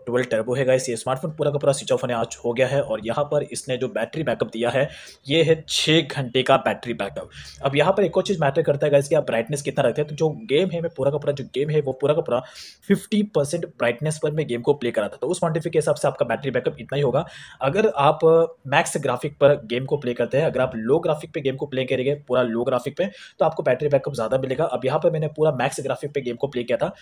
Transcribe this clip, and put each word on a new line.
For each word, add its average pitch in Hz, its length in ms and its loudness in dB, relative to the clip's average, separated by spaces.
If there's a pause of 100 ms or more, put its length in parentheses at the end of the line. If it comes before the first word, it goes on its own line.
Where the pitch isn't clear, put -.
twelve 123 260 0
Turbo 113 260 0
है 135 60 2
गाइस, 131 240 2
ये 120 80 -4
स्मार्टफोन 143 420 -4
पूरा 147 120 2
का 139 80 -4
पूरा 139 140 4
स्विच 131 200 -4
ऑफ 120 100 2
होने 123 120 -2
आ 113 100 0
चु-, - 200 -12
हो 120 80 0
गया 123 140 4
है 139 160 0
और 110 240 -4
यहाँ 127 180 -2
पर 147 180 0
इसने 127 340 -6
जो 123 120 -2
बैटरी 110 340 -4
बैकअप 120 300 -2
दिया 117 180 0
है, 139 180 2 (400)
ये 160 140 4
है 156 260 2
छः 160 340 4
घंटे 131 400 -2
का 135 140 6
बैटरी 113 380 -2
बैकअप। 98 360 -8 (340)
अब 139 120 0
यहाँ 151 200 4
पर 202 80 4
एक 180 120 0
और 185 60 4
चीज़ 180 180 -2
मैटर 143 220 2
करता 151 240 0
है 143 60 2
गाइस 143 160 4
कि 160 60 2
आप 151 120 2
ब्राइटनेस 117 360 -2
कितना 135 260 -2
रखते 131 140 0
हैं। 151 60 -4
तो 151 60 -10
जो 156 140 0 (220)
गेम 180 200 2
है, 170 100 -4
मैं 165 160 -4
पूरा 139 140 0
का 147 80 -4
पूरा 143 140 -2
जो 135 120 -6 (100)
गेम 147 160 -2
है, 151 100 2
वो 131 200 -4
पूरा 139 140 2
का 127 60 2
पूरा 120 200 -2 (480)
फिफ्टी 202 340 2 (120)
परसेंट 147 320 0
ब्राइटनेस 147 560 -2
पर 151 80 0
मैं 151 160 -2
गेम 120 160 -4
को 147 120 2
प्ले 123 160 -2
करा 104 180 -2
था, - 80 -12
तो 127 100 -4
उस 175 120 -2
क्वांटिटी 165 320 -2
के 160 80 2
हिसाब 147 180 2
से 147 120 0
आपका 135 180 -2
बैटरी 135 240 -2
बैकअप 123 300 -2
इतना 123 160 -6
ही 143 60 0
होगा। 139 220 2 (380)
अगर 190 360 2
आप 156 260 4 (420)
मैक्स 156 360 2
ग्राफिक 135 380 -2
पर 143 140 8 (120)
गेम 127 180 -2
को 143 120 -2
प्ले 123 180 -4
करते 123 240 0
हैं, 160 80 2
अगर - 140 0
आप 127 160 2
लो 120 220 2
ग्राफिक 165 360 -2
पे 160 60 -4
गेम 131 160 0
को 147 100 -6
प्ले 131 180 -2
करेंगे, 131 300 0 (140)
पूरा 127 140 4
लो 117 220 0
ग्राफिक 123 320 -2
पे, 190 140 -2 (280)
तो 185 60 2
आपको 156 180 0
बैटरी 139 260 2
बैकअप 139 260 2
ज़्यादा 117 240 -2
मिलेगा। 131 260 -2
अब 123 200 -4
यहाँ 139 180 0
पर 170 80 4
मैंने 156 260 -2
पूरा 156 200 4
मैक्स 135 260 -2
ग्राफिक 135 320 -6
पे 143 60 -2
गेम 120 160 -6
को - 120 -2
प्ले 123 160 -4
किया 127 140 0
था, 180 240 -2